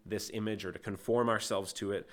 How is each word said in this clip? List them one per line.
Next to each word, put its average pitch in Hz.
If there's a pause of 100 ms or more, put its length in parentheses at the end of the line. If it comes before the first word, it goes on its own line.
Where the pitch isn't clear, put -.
this 104
image 107
or 90
to 87
conform 117
ourselves 101
to 101
it, 92